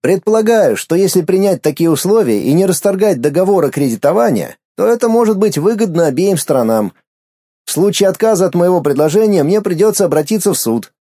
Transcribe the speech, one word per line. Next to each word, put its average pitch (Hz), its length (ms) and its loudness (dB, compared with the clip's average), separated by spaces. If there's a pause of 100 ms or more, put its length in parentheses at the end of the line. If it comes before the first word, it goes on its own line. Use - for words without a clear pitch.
Предполагаю, 214 760 0
что - 180 -6
если 180 280 0
принять 190 380 0
такие 160 300 0
условия 160 500 0
и 135 120 0
не 185 140 2
расторгать 196 540 0
договора 170 500 0
кредитования, 143 880 -2 (200)
то 196 100 0
это 233 220 0
может 226 300 2
быть 196 200 0
выгодно 180 480 0
обеим 165 320 0
сторонам. 113 540 -2 (720)
В - 80 -10
случае 196 380 0
отказа 190 360 0
от - 80 -4
моего 175 260 2
предложения 156 600 0
мне 185 180 0
придётся 202 440 0
обратиться 175 480 -2
в 135 60 -4
суд. 113 340 -4 (120)